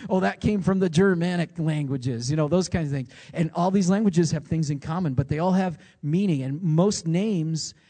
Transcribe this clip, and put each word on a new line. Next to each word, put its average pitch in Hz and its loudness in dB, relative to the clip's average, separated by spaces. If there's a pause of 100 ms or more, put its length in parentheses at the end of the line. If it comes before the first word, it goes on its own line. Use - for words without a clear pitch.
oh, 190 0
that 190 -2
came 208 0
from 190 2
the 190 2
Germanic 175 2
languages, 135 -2
you 156 0
know, 151 2
those 175 0
kinds 160 -2
of - -4
things. 135 -6 (240)
And 160 -2
all 175 0
these 190 2
languages 190 2
have 151 -6
things 160 -2
in 147 -4
common, 160 -4
but 135 0
they 151 -2
all 180 2
have 185 0 (240)
meaning, 156 0
and 139 -6
most 180 2
names 165 -2 (160)